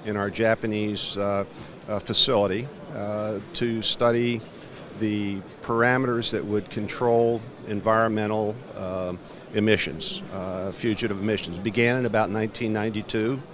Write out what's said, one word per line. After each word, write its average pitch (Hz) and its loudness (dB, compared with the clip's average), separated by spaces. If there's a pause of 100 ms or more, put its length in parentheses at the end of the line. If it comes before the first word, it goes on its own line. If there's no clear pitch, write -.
in 107 -2
our 101 0
Japanese, 107 0
uh, 101 0 (420)
uh, 107 -2
facility, 107 4 (260)
uh, 107 -4 (180)
to 117 0
study 120 4 (580)
the 104 0 (240)
parameters 120 2
that 107 0
would 104 -2
control 117 2 (280)
environmental, 107 2 (240)
uh, 92 -4 (400)
emissions, 104 2 (120)
uh, 92 -6
fugitive 107 -2
emissions. 98 -2
Began 117 4
in 127 0
about 107 2
nineteen 110 -2
ninety-two. 110 0 (120)